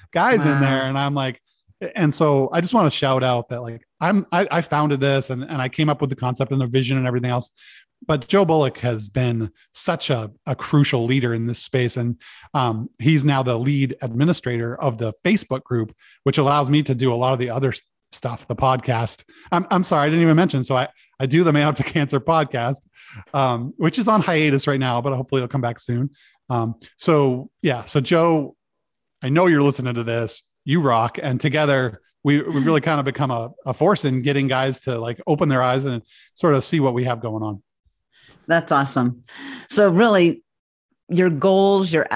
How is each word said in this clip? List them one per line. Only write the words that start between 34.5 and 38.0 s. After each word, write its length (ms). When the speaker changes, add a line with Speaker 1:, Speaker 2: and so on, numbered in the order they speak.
Speaker 1:
to, 180
like, 280
open 220
their 140
eyes 220
and 180
sort 200
of 100
see 160
what 120
we 120
have 160
going 220
on. 200